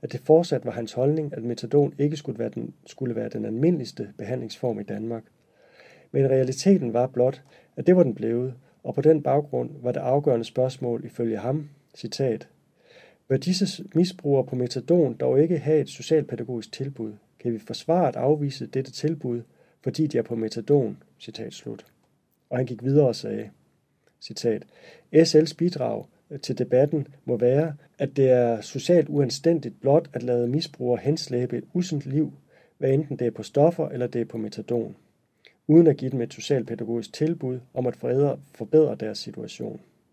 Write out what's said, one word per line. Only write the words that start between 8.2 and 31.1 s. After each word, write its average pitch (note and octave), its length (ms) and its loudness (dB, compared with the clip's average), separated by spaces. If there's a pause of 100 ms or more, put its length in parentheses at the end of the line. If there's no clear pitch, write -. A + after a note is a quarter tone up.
og C3 120 -6
på C#3+ 60 -2
den D3+ 220 4
baggrund C3+ 460 0 (120)
var B2 100 -2
det - 80 -2
afgørende B2+ 460 2
spørgsmål B2+ 600 -4
ifølge A2+ 320 -4
ham, C3+ 320 -6 (260)
citat, A#2+ 520 -4 (800)
"Bør C3+ 100 2
disse F3+ 460 -2 (120)
misbrugere C#3+ 500 2
på C3+ 100 -8
metadon B2+ 580 0
dog B2+ 280 2
ikke E3 160 2
have D3+ 220 2
et C3+ 100 -4
socialpædagogisk B2 840 -4
tilbud? C3 420 -10 (260)
Kan A#2+ 140 -2
vi A2 60 -6
forsvare D#3+ 480 0
at A#2+ 80 -2
afvise C#3 520 0
dette C3+ 240 -6
tilbud, C3+ 500 -4 (400)
fordi D3+ 260 -2
de C#3+ 100 -2
er A#2+ 40 2
på A#2 140 -4
metadon?" A2+ 600 0 (220)
Citat - 340 -14
slut. - 320 -14 (640)
Og B2 80 -4
han B2+ 80 0
gik A#2+ 180 -10
videre C#3 240 6
og A#2 80 0
sagde, G#2+ 340 -8 (720)
citat, A2+ 420 -4 (600)
"S E3 120 2
L's D#3+ 220 4
bidrag C3 480 -2 (360)
til - 160 -6
debatten C#3 500 2 (180)
må B2 120 -2
være, C#3 380 2 (240)
at C3+ 180 -4
det C3+ 120 6
er A#2 320 4
socialt D3+ 480 2
uanstændigt C#3+ 720 0
blot D3 320 4
at B2 100 -6
lade A#2+ 240 0
misbrugere B2 560 -2
henslæbe B2 540 -2